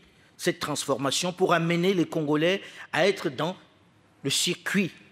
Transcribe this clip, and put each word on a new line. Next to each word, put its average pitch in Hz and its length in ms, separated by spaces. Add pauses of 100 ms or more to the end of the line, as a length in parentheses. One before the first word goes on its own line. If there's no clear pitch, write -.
(380)
cette - 220
transformation, 139 720
pour 180 200
amener 170 400
les 165 120
Congolais 160 560 (320)
à 160 140
être 185 220
dans 151 280 (680)
le 139 60
circuit 180 640 (200)